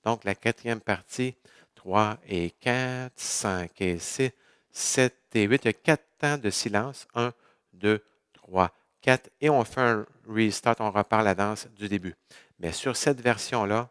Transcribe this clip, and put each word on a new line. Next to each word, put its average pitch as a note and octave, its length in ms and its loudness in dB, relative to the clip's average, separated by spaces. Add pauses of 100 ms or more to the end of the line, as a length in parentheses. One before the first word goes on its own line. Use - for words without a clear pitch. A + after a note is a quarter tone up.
Donc, A2+ 200 -2
la G2 100 -2
quatrième A#2 460 -4
partie, B2+ 540 -4 (400)
trois G#2+ 440 0 (100)
et F2 220 -2
quatre, B2+ 680 -4
cinq F#2 640 -6
et F2+ 180 0
six, C3 320 -2 (400)
sept - 460 0 (180)
et G#2+ 100 4
huit. B2 200 2
Il A#2 40 2
y - 20 4
a - 20 -4
quatre - 320 0 (140)
temps D3 180 -2
de A2 140 -2
silence. A2+ 640 -4
Un, A#2+ 180 -2 (400)
deux, G#2 320 0 (300)
trois, F#2 420 -2 (240)
quatre. C3 300 2 (100)
Et D3 80 2
on C3+ 160 4
fait - 160 -6
un A2+ 260 2 (220)
restart, A2 520 2
on G#2+ 100 -2
repart G#2 340 2
la G2 100 4
danse G2+ 340 -2
du G#2 200 -12
début. F#2+ 260 -4 (440)
Mais E2 140 -6
sur B2 220 -4
cette C#3 280 0
version-là A#2 680 0